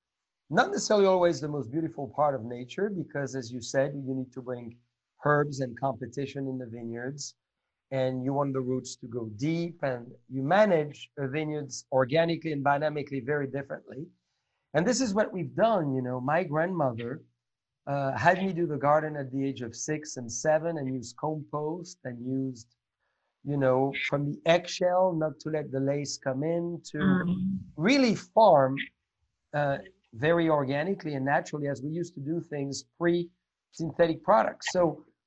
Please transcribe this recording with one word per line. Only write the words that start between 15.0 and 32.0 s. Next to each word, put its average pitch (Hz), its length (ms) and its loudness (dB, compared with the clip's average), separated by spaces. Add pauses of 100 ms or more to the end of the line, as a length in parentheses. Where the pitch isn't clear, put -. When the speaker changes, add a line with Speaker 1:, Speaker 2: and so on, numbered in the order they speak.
Speaker 1:
is 220 140 -2
what 208 180 0
we've 147 220 -6
done. 175 400 2
You 131 80 0
know, 123 180 -4
my 147 220 0
grandmother, 151 800 -2 (640)
uh, 139 300 -2
had 175 260 6
me 190 100 0
do 170 140 0
the 147 100 -2
garden 151 400 2
at 135 160 -6
the 135 120 -2
age 135 180 -4
of 117 120 -8
six 151 420 -6
and 120 140 -8
seven 156 480 0
and 131 160 -4
used 117 220 -10
compost 156 880 -6
and 123 200 -8
used, 131 440 -4 (760)
you 143 120 -2
know, 135 360 4 (160)
from 143 160 0
the 143 220 -4
eggshell, 180 680 4
not 156 280 -2
to 156 100 -8
let 147 220 -2
the 135 80 0
lace 139 360 -2
come 135 280 -2
in, 170 400 -2
to - 140 -8
Speaker 2:
Mm. 185 600 2 (180)
Speaker 1:
really 233 380 4
farm, 143 640 6 (760)
uh, 147 260 0 (360)
very 165 340 4
organically 151 640 0
and 131 100 -2
naturally 147 420 0
as 139 160 -4
we 147 80 -6
used 170 240 -6